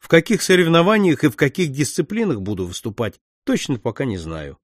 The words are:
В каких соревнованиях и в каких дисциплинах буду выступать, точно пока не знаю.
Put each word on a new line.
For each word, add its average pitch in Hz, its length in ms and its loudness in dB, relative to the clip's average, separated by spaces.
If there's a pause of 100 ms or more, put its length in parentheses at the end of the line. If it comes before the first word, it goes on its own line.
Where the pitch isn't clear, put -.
В - 80 -20
каких 175 340 2
соревнованиях 180 800 4
и 151 60 4
в 117 80 -2
каких 151 340 0
дисциплинах 151 680 -2
буду 92 260 -4
выступать, 104 540 -8 (240)
точно 185 340 -2
пока 117 260 -6
не 104 140 -4
знаю. 80 460 -10